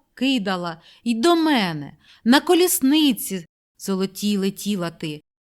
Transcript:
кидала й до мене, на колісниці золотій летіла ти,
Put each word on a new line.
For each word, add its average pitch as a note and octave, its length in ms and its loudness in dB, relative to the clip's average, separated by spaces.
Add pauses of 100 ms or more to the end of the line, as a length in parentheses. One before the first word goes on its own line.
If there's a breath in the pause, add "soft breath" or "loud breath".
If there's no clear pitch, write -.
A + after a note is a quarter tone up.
(140)
кидала F#3 680 -4 (220 soft breath)
й A#3 120 -2
до E4+ 200 4
мене, G#3 600 0 (260 soft breath)
на C4 180 6
колісниці D4+ 1040 2 (320)
золотій G3 600 -4
летіла G3 540 -4
ти, D3+ 300 -10 (360)